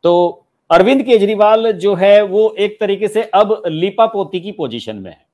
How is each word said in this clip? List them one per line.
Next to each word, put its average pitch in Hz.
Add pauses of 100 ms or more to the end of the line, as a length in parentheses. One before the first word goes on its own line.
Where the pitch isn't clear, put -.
तो 175 (280)
अरविंद 220
केजरीवाल 220
जो 190
है 202
वो 214
एक 208
तरीके 196
से 214
अब 208
लीपापोती 196
की 190
पोजीशन 117
में 95
है -